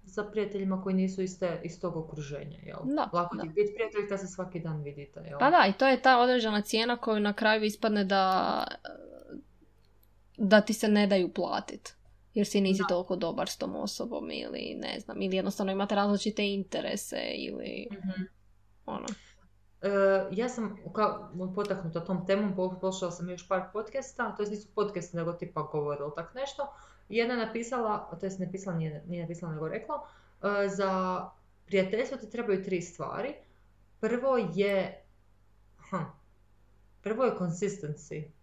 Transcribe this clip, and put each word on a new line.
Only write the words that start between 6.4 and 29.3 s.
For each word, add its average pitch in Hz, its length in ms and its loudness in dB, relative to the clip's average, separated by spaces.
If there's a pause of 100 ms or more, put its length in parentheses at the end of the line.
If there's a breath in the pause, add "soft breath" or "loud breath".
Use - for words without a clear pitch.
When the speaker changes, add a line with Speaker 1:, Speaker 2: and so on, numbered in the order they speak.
Speaker 2:
cijena 226 360 2
koju 220 240 0
na 208 120 2
kraju 214 320 4
ispadne 214 400 2
da, 190 600 4 (1700)
da 208 240 10
ti 208 120 0
se 214 160 2
ne 208 180 8
daju 190 240 4
platit, - 640 -4 (400)
jer 202 120 2
si 208 140 2
nisi 196 220 4
Speaker 1:
Da. 202 40 2
Speaker 2:
toliko 180 300 0
dobar 175 320 -2
s - 80 -6
tom 185 200 -4
osobom - 540 -6
ili - 460 -6
ne - 240 -6
znam, - 220 -8
ili 190 140 0
jednostavno 190 360 0
imate 202 220 0
različite 202 520 2
interese - 840 -4
ili - 640 -8
Speaker 1:
Mhm. 185 300 -6 (640)
Speaker 2:
ono. - 200 -6 (760 soft breath)
Speaker 1:
E, 190 60 0 (420)
ja 220 180 0
sam 220 280 -4 (100)
ka-, - 320 0 (360)
potaknuta 180 460 -2
tom 180 260 -2
temom, 196 300 2
po-, 185 240 -2
poslušala 185 320 -2
sam 175 180 -8
još 175 180 -12
par 185 140 0 (100)
podcasta, 220 600 -6
to 208 100 -4
jest 202 100 -2
nisu 208 160 -8
podcasti, 180 480 -2
nego 170 160 -2
tipa 170 300 -6
govor 147 360 -2
ili 143 180 -4
tak 165 180 -10
nešto. 277 340 -4 (400 loud breath)
Jedna 233 260 0
je 226 120 -2
napisala, 226 720 -4
to 190 60 -4
jest 190 120 -6
napisala, 185 380 -6
nije, 151 280 -4
nije 175 180 -6
napisala, 165 300 -8